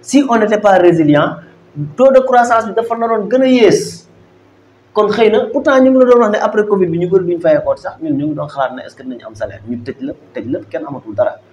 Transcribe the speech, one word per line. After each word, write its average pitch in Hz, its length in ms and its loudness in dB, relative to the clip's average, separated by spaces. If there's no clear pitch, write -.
Si 277 280 0
on 233 100 2
n'était 214 220 0
pas 196 180 4
résilient, 160 580 2
taux 262 160 6
de 262 80 6
croissance 240 460 2
bi 196 80 -10
dafa 233 220 -4
naroon 226 320 -2
gën 262 140 0
a 262 40 2
yées. 233 580 2
Kon 208 160 0
xëy 214 220 2
na, 220 100 2
pourtant 277 280 0
ñu 262 100 4
ngi 262 80 2
la 254 80 6
doon 240 140 4
wax 208 120 0
ne 214 100 -2
après 208 240 0
covid 190 200 0
bi 165 120 -4
ñu 175 100 -4
bëri 185 160 0
duñ 170 160 -4
fay 160 240 2
xool 135 140 -4
sax, 190 240 -14
ñun 151 140 -4
ñu 143 100 -4
ngi 151 80 -6
doon 147 140 -8
xalaat 135 260 -6
ne 127 80 -14
est-ce - 140 -20
que 139 60 -20
dinañ 127 240 -14
am 110 80 -18
salaire. 104 340 -12
Ñu 120 100 -8
tëj 120 220 -12
lépp, 139 160 -10
tëj 117 120 -10
lépp, - 240 -8
kenn 127 180 -8
amatul 117 260 -14
dara. 120 220 -4